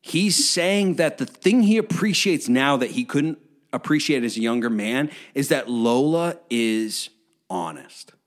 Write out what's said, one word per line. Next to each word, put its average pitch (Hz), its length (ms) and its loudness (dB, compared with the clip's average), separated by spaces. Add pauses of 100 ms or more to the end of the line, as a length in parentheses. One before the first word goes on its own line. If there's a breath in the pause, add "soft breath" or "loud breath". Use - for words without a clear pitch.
he's 185 480 0
saying 185 460 0
that 156 240 0
the 127 80 -4
thing 226 380 2
he 214 120 6
appreciates 196 720 0
now 135 280 4
that 123 160 -2
he 123 120 -2
couldn't 147 340 -2 (340)
appreciate 147 500 0
as 113 140 -4
a 113 40 -6
younger 117 300 0
man 117 400 -2 (240 loud breath)
is 139 140 -2
that 135 200 0
Lola 135 720 0 (120)
is 110 600 -2 (400)
honest. 80 640 -12 (140)